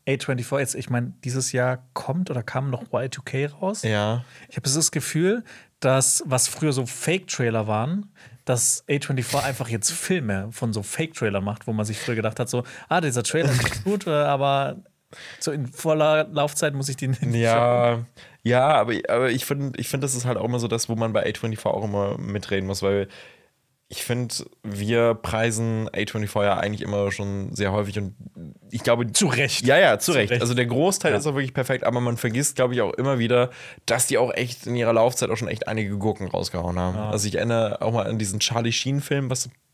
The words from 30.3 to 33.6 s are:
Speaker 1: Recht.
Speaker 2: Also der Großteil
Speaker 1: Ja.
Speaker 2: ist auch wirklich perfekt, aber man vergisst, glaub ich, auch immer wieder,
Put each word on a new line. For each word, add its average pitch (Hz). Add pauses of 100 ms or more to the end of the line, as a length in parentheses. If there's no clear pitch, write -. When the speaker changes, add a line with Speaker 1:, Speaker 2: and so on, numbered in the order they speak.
Speaker 1:
Recht. 120
Speaker 2:
Also 120
der 123
Großteil 156
Speaker 1:
Ja. -
Speaker 2:
ist 147
auch 143
wirklich 131
perfekt, 131
aber 123
man 120
vergisst, 123
glaub 127
ich, 123
auch 95
immer 131
wieder, 123 (360)